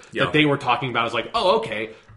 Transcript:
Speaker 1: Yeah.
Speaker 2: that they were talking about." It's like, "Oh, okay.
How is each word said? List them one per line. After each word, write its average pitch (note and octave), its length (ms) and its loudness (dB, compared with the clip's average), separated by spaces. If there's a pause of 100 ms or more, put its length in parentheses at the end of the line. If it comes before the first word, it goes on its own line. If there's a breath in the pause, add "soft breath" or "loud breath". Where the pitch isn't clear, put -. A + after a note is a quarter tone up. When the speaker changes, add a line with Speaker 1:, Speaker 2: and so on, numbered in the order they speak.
(120 loud breath)
Speaker 1:
Yeah. G#2 140 0
Speaker 2:
that - 80 -2
they D3+ 120 4
were C#3 120 2
talking B2 340 -2
about." A#2 140 0
It's A2+ 100 -4
like, A2+ 180 -4
"Oh, A3+ 240 2
okay. A2 340 -6 (260 loud breath)